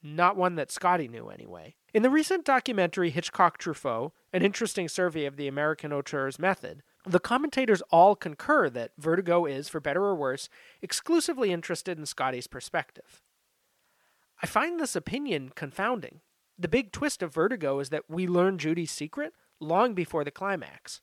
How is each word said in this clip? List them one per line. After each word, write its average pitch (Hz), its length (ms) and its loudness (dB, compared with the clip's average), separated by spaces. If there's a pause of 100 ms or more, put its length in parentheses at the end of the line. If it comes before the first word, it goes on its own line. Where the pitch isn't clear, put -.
Not 175 360 2
one 180 180 2
that 147 160 -4
Scotty 175 360 0
knew, 117 220 -12
anyway. - 460 -16 (180)
In 214 100 4
the 262 80 6
recent 311 340 2
documentary 196 640 2
Hitchcock 170 480 2
Truffaut, 135 540 -4 (200)
an 185 120 0
interesting 202 440 0
survey 160 380 -2
of 139 100 -6
the 143 120 -6
American 147 440 -2
auteur's 135 460 -4
method, 160 460 -2 (220)
the 180 140 4
commentators 254 640 2 (100)
all 185 240 10
concur 190 540 0
that 120 300 -8
Vertigo 170 460 2
is, 143 220 -6
for 160 120 -6
better 156 240 0
or 202 120 2
worse, 135 320 -4 (340)
exclusively 269 680 0
interested 170 460 -4
in 151 80 -10
Scotty's 131 400 -4
perspective. - 760 -8 (1200)
I - 20 -4
find 330 340 0
this 302 160 -4
opinion 170 600 -4
confounding. 185 640 -6 (400)
The 175 80 -6
big 214 240 0
twist - 320 -4
of 156 100 -8
Vertigo 160 460 0
is 139 100 -6
that 151 180 -4
we 175 200 -4
learn 180 320 2
Judy's 156 320 -2
secret 285 420 -8 (260)
long 190 360 2
before 165 280 -2
the 143 80 -6
climax. 170 720 -8